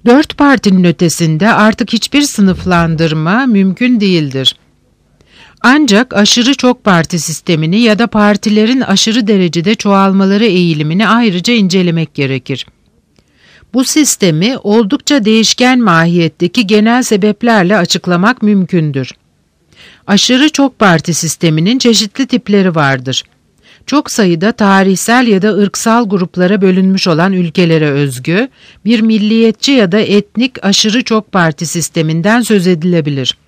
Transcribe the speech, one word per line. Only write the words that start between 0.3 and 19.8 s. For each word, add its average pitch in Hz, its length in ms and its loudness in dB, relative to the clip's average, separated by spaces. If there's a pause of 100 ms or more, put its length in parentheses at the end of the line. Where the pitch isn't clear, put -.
partinin 208 460 2
ötesinde 170 680 0
artık 214 400 0
hiçbir - 300 -2
sınıflandırma 170 1200 0
mümkün 214 540 0
değildir. 147 560 0 (1040)
Ancak 247 520 2
aşırı 233 400 2
çok 247 300 -2
parti 170 340 0
sistemini 160 640 -2
ya 214 180 2
da 233 80 0
partilerin 214 760 0
aşırı 214 460 -2
derecede 185 480 0
çoğalmaları 196 720 0
eğilimini 175 640 0
ayrıca 220 460 0
incelemek 175 600 0
gerekir. 135 520 -6 (1080)
Bu 254 100 0
sistemi 214 760 0
oldukça 226 680 -2
değişken 233 560 2
mahiyetteki 175 880 0
genel 220 360 2
sebeplerle 214 720 0
açıklamak 180 680 -2
mümkündür. 165 680 -2 (960)